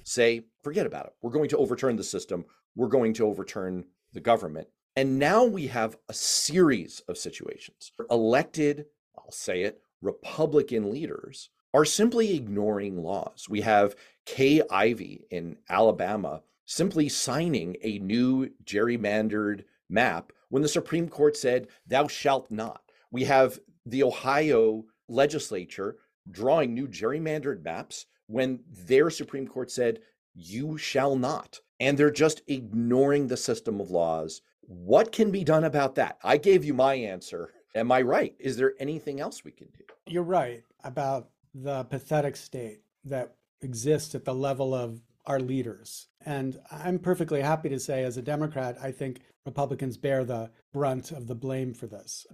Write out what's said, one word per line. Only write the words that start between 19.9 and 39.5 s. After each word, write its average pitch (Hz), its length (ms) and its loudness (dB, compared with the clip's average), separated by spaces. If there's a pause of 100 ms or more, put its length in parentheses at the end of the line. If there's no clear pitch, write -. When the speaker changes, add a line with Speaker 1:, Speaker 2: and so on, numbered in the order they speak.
Speaker 1:
map 95 420 0 (160)
when 139 140 0
the 151 40 2
Supreme 165 400 -2
Court 147 300 2
said, 127 300 0 (200)
"Thou 143 200 2
shalt - 440 -2
not." 110 400 -10 (200)
We 127 120 -2
have 131 360 4 (260)
the 131 180 0
Ohio 123 840 4 (220)
legislature 113 880 -2 (320)
drawing 120 440 2
new 135 140 -4
gerrymandered 139 760 -4
maps 82 420 -8 (220)
when 127 420 -2
their 127 400 4
Supreme 139 380 -6
Court 127 240 -10
said, 117 300 0 (320)
"You 113 440 -8
shall 139 380 0
not." 131 460 -4 (180)
And 135 180 2
they're 147 140 6
just 151 360 2
ignoring 127 800 2
the 123 100 -2
system 113 420 -4
of 95 100 -8
laws. 80 520 0 (200)
What 104 500 2
can 214 200 2
be 190 120 -2
done 156 200 4
about 143 320 2
that? 117 280 0
I 123 140 4
gave 185 260 6
you 147 120 -2
my 135 180 4
answer. 92 580 -8 (220)
Am 117 180 0
I 131 120 6
right? 156 340 0
Is 127 180 -6
there 135 220 2
anything 143 420 -6
else - 240 -8
we - 80 -20